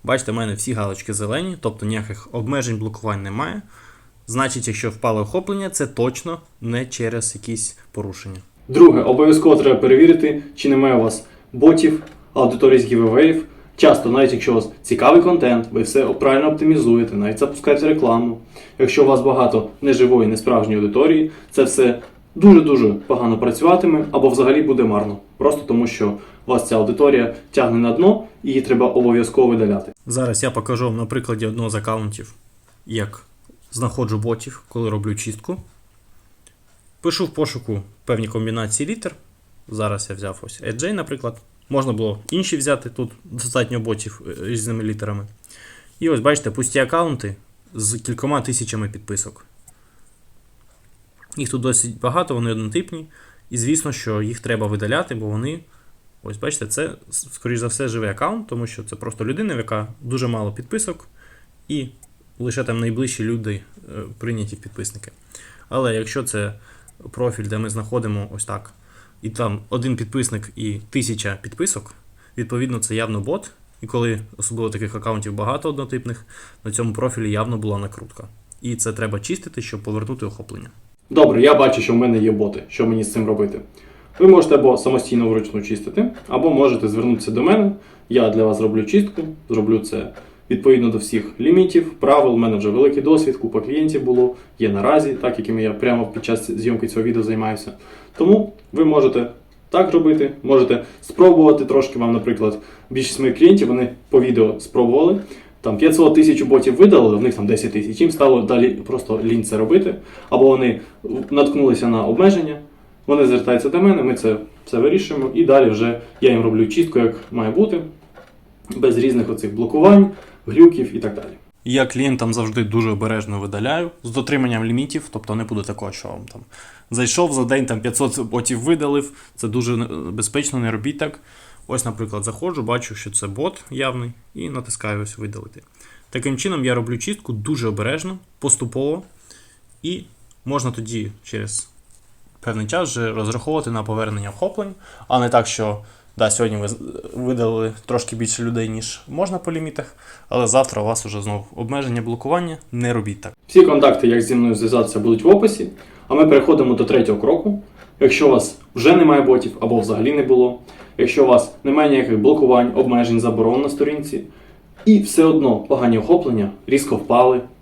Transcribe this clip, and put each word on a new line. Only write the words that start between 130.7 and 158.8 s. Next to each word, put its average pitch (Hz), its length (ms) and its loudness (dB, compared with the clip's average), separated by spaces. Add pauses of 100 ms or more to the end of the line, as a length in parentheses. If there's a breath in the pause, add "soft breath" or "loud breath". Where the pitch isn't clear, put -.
робіть 123 260 -6
так. 151 220 -8 (480 soft breath)
Ось, 127 180 -6
наприклад, 107 380 -8
заходжу, 139 380 -8
бачу, 117 340 -6
що 104 160 -14
це 101 160 -6
бот 135 440 -10
явний, 127 400 -8 (220)
і 160 160 -12
натискаю 113 520 -10
ось 104 160 -12
«видалити». 107 440 -14 (480 soft breath)
Таким 131 280 -6
чином 156 280 -4
я 123 100 0
роблю 120 220 -4
чистку 196 360 -8
дуже 117 340 -4
обережно, 147 500 -6 (220)
поступово, 139 640 -4 (800 soft breath)
і 175 200 -8 (420)
можна 127 260 -4
тоді 110 400 -8 (120)
через 107 460 -10 (680)
певний 107 280 -6
час 165 220 -4
вже 113 240 -4
розраховувати 120 580 -4
на 110 120 -6
повернення 107 460 -6
охоплень, 196 440 -8 (340 loud breath)
а 127 120 0
не 123 100 0
так, 113 180 2
що, 107 340 -6 (360 soft breath)
да, 107 140 0
сьогодні 107 260 -2
ви 104 100 -6
з-, 113 100 -8 (360)
видалили 113 600 -4 (120)
трошки 120 300 -6
більше 117 280 -6
людей, 117 260 -4
ніж 110 380 -10
можна 180 300 -6
по 175 140 -8
лімітах, 160 440 -10 (340 loud breath)
але 123 180 0
завтра 127 340 0
у 104 40 -4
вас 110 200 -4
уже 104 160 -8
знову 104 240 -6 (100)
обмеження, 120 460 -6
блокування, 156 560 -4 (140)
не 120 220 -2
робіть 104 280 -6
так. - 120 -16 (140)
Всі 185 140 6
контакти, 139 460 4
як 117 140 4
зі 123 140 -2
мною 120 200 2
зв'язатися, 110 440 0
будуть 110 240 0
в 160 40 4
описі, 208 420 4 (380 loud breath)
а 131 60 -2
ми 156 140 6
переходимо 135 460 4
до 113 100 0
третього 110 360 2
кроку. 165 440 0 (360 loud breath)
Якщо 139 280 4
у 131 40 8
вас - 260 0 (180)
вже 127 200 6